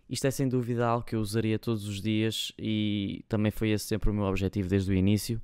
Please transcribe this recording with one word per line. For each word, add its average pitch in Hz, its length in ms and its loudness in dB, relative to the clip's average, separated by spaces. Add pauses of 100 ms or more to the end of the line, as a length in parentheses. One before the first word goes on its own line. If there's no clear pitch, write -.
Isto 127 160 -2
é 135 60 2
sem 135 180 0
dúvida 120 380 0
algo 117 180 0
que - 100 -4
eu 110 40 0
usaria 110 400 0
todos 107 280 -4
os 98 140 -6
dias 110 560 -2
e 107 720 -2
também 107 220 2
foi 110 180 0
esse 107 160 0
sempre 110 240 0
o 107 40 2
meu 104 100 0
objetivo 95 440 0
desde 98 240 2
o 95 40 4
início. 104 480 4